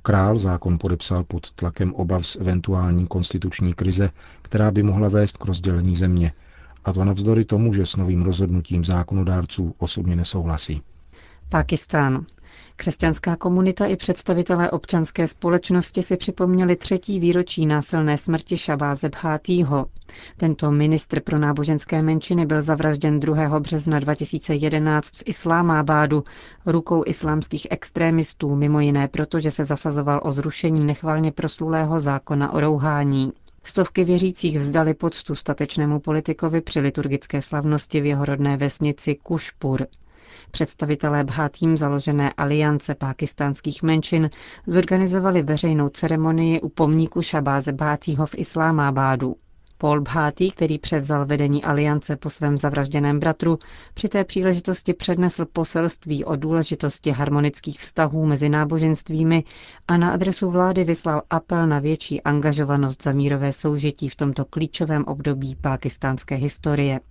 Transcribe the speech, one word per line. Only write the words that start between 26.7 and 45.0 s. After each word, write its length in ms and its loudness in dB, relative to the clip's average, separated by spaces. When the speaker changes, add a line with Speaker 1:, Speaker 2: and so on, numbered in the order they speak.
Speaker 2:
islámských 640 -4
extrémistů, 840 0
mimo 240 2
jiné 280 2
proto, 320 -2
že 120 0
se 140 -2
zasazoval 580 -2
o 80 -2
zrušení 540 0
nechvalně 460 0
proslulého 680 -2
zákona 540 -2
o 60 0
rouhání. 760 0
Stovky 400 0
věřících 540 0
vzdali 360 2
poctu 420 -4
statečnému 640 -2
politikovi 640 -2
při 180 -4
liturgické 600 -2
slavnosti 600 -2
v 40 -2
jeho 200 0
rodné 320 0
vesnici 580 -2
Kušpur. 680 -4
Představitelé 720 -2
Bhátím 540 0
založené 600 0
aliance 580 0
pákistánských 880 -4
menšin 460 2
zorganizovali 760 2